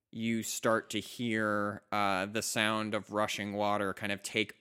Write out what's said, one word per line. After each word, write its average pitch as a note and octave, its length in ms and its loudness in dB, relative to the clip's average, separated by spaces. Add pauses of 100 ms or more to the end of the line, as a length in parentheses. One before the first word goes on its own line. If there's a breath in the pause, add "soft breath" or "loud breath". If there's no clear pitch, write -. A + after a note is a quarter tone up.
(100)
you A2+ 320 0
start A2+ 480 0
to G#2+ 100 -2
hear, G#2 840 -2 (100)
uh, G2 340 2
the G#2 160 -2
sound A2 520 0
of G#2 180 -4
rushing G#2 400 0
water G#2 420 2
kind G#2 160 -4
of G2+ 120 -4
take - 380 -2